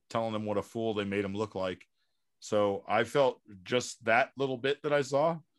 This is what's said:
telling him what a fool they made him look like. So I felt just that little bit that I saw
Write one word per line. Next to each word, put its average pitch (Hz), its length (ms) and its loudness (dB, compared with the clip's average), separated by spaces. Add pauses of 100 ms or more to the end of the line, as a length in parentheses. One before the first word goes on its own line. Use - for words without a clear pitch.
telling 113 260 -2
him 107 120 -4
what 104 120 0
a 95 40 0
fool 113 320 -4
they 104 100 -2
made 101 200 -2
him 98 100 -6
look 104 220 -4
like. 92 280 -4 (540)
So 101 480 0
I 107 180 2
felt 131 360 2 (240)
just 120 400 -4
that 117 320 4
little 131 220 -2
bit 135 240 -2
that 147 100 -2
I 147 100 4
saw 143 360 0 (200)